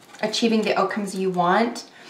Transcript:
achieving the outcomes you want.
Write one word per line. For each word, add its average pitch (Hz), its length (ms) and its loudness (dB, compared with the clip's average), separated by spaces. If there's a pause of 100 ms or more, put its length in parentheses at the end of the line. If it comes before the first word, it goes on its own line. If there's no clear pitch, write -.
(220)
achieving 220 400 0
the 196 160 0
outcomes 196 360 -2
you 190 160 -2
want. 185 540 2 (240)